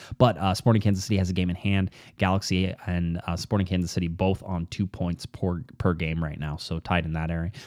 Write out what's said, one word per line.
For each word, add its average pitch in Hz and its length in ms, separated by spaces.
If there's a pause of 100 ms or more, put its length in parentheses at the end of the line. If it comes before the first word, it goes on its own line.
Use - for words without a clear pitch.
(180)
but, 117 180
uh, 92 160
Sporting 110 300
Kansas 98 200
City 104 140
has 92 140
a - 20
game 90 160
in 87 80
hand. 98 360 (260)
Galaxy 92 560 (120)
and, 85 400
uh, 87 80
Sporting 98 320
Kansas 90 240
City 87 180
both 95 340
on 87 240
two 98 200
points 87 380
per, 87 400 (140)
per 90 160
game 82 280
right 76 160
now, 76 200
so 82 200
tied 85 280
in 80 80
that 80 160
area. 85 220 (140)